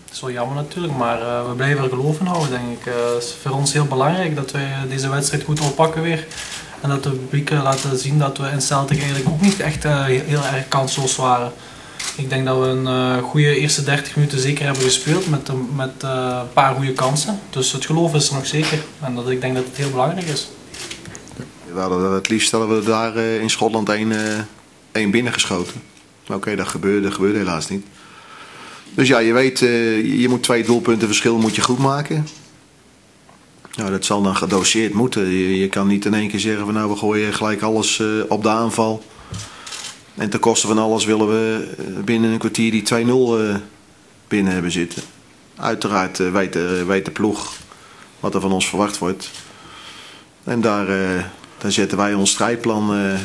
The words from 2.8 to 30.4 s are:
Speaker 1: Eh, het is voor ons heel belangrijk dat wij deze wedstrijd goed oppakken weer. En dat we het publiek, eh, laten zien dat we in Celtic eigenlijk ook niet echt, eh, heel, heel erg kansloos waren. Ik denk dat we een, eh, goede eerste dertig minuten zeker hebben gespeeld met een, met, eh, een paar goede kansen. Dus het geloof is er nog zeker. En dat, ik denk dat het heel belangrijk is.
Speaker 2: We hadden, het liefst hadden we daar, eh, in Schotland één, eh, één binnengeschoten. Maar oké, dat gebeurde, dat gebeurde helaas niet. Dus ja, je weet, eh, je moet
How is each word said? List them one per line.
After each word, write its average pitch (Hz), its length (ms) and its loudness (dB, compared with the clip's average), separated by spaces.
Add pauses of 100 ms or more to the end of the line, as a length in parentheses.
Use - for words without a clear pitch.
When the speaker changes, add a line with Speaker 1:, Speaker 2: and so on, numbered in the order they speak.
Speaker 1:
Eh, 123 80 -4 (200)
het 120 100 -2
is - 180 -8
voor 135 100 -4
ons 139 220 0
heel 147 120 4
belangrijk 151 500 2
dat 135 160 -4
wij 139 180 -4 (200)
deze 135 200 -2
wedstrijd 143 340 0
goed 151 160 0
oppakken 160 420 2
weer. 160 260 -2 (540)
En 143 80 0
dat 139 140 0
we 143 60 -2
het 131 100 -2
publiek, 147 300 -2
eh, 147 140 2
laten 135 340 0
zien 139 220 2
dat 135 180 0
we 143 100 -4
in 139 140 -2
Celtic 139 360 2
eigenlijk 139 320 0
ook 160 120 0
niet 196 180 4
echt, - 260 -2
eh, 143 180 2
heel, 131 200 2
heel 147 200 0
erg 135 240 -2
kansloos 131 480 0
waren. 123 360 2 (680)
Ik 131 120 -4
denk 131 160 0
dat 131 140 2
we 127 60 2
een, 131 220 0
eh, 127 360 0
goede 147 320 4
eerste 147 280 2
dertig 139 320 -2
minuten 143 240 2
zeker 143 260 0
hebben 135 180 0
gespeeld 165 460 2
met 143 180 0
een, 131 280 -4
met, 131 280 -6
eh, 127 380 -2
een 120 120 -10
paar 135 220 4
goede 135 180 -2
kansen. 147 460 0 (100)
Dus 127 220 -2
het 135 140 -6
geloof 160 280 2
is 147 140 4
er 143 80 0
nog 135 100 -4
zeker. 156 340 0 (220)
En 127 140 -4
dat, 120 140 -4
ik 127 120 0
denk 127 140 -2
dat 127 100 0
het - 120 -12
heel 139 140 -2
belangrijk 160 360 0
is. - 220 -4 (1200)
Speaker 2:
We 90 60 -4
hadden, 92 320 2
het 95 180 0
liefst 110 220 2
hadden 110 280 2
we 101 60 -2
daar, 110 300 0
eh, 113 260 0
in 110 80 -2
Schotland 110 400 0
één, 107 220 0
eh, 107 280 -2 (520)
één 107 200 2
binnengeschoten. 110 840 -2 (340)
Maar 101 100 -4
oké, 104 180 -4
dat 90 120 -2
gebeurde, 98 340 0
dat 98 120 -2
gebeurde 98 240 2
helaas 90 320 -2
niet. 98 160 -6 (1080)
Dus 131 140 4
ja, 127 120 6
je 113 140 4
weet, 127 280 4
eh, 113 600 2
je 123 80 4
moet 123 140 2